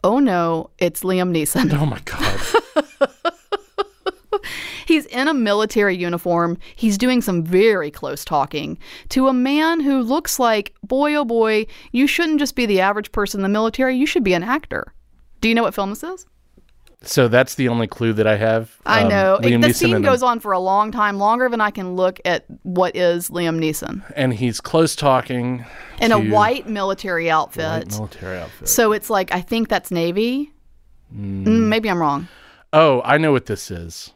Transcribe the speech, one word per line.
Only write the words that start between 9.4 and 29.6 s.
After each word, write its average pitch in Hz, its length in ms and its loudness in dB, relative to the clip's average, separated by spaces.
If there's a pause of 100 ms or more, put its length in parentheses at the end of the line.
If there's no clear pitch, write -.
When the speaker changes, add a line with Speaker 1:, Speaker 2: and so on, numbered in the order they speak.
Speaker 1:
who 269 220 0
looks 254 360 -2
like, 226 360 0 (100)
boy, 285 320 0
oh 294 80 0
boy, 220 420 0 (280)
you 262 140 2
shouldn't 311 320 0
just 285 180 -2
be 240 80 0
the 196 160 2
average 202 320 -2
person 202 260 -2
in 196 40 0
the 196 60 0
military. 226 460 0
You 262 100 2
should 311 200 0
be 185 80 2
an 175 100 0
actor. - 500 -6 (460)
Do 220 100 2
you 226 60 4
know 233 80 2
what 190 100 0
film 196 180 -4
this 220 120 -10
is? 359 220 -10 (760)
Speaker 2:
So - 260 2
that's 123 280 2
the 131 120 0
only 117 180 0
clue 113 280 -2
that 107 140 2
I 107 100 4
have. 113 480 0
Speaker 1:
I 220 180 2
Speaker 2:
Um, 226 60 4
Speaker 1:
know. 196 320 4
Speaker 2:
Liam 240 160 4
Speaker 1:
It, 233 40 4
the - 60 6
Speaker 2:
Neeson 233 80 2
Speaker 1:
scene 226 220 2
Speaker 2:
in - 80 2
a - 20 4
Speaker 1:
goes 254 160 2
on 240 160 2
for 208 140 -4
a 185 60 0
long 196 320 0
time, 208 260 0
longer 233 320 2
than 233 100 -4
I 208 100 2
can 185 280 -6
look 185 260 0
at 180 220 -2 (180)
what 180 320 0
is 175 340 0
Liam 165 300 -2
Neeson. 156 420 -4 (140)
Speaker 2:
And 131 180 0
he's 113 280 -4
close 160 340 0
talking 123 680 0 (340)
Speaker 1:
In 233 140 2
a 214 80 2
Speaker 2:
to 214 80 -2
Speaker 1:
white 214 400 2
military 190 600 -4
outfit. 160 360 0
Speaker 2:
White 160 260 -6
military 101 480 -10
outfit. - 300 -10
Speaker 1:
So 220 240 4
it's 208 160 -6
like, 196 240 0
I 180 80 -2
think 226 260 -2